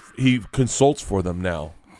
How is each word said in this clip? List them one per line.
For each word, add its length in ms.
he 220
consults 500
for 200
them 200
now. 320